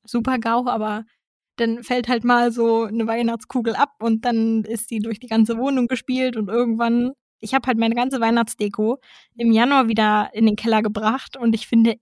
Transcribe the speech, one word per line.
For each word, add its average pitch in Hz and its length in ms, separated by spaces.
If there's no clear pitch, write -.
Super-GAU, 240 600
aber 214 380
dann 233 280
fällt 247 240
halt 233 160
mal 240 260
so 226 360
'ne 220 200
Weihnachtskugel 233 720
ab 262 240
und 226 240
dann 226 400
ist - 260
die 226 100
durch 220 200
die 247 80
ganze 226 300
Wohnung 254 280
gespielt 254 500
und 208 120
irgendwann, 233 640
ich 214 140
hab 262 120
halt 240 120
meine 226 160
ganze 247 260
Weihnachtsdeko 226 800
im 233 160
Januar 247 360
wieder 214 440
in 220 140
den 208 100
Keller 220 260
gebracht 226 540
und 233 180
ich - 140
finde 226 340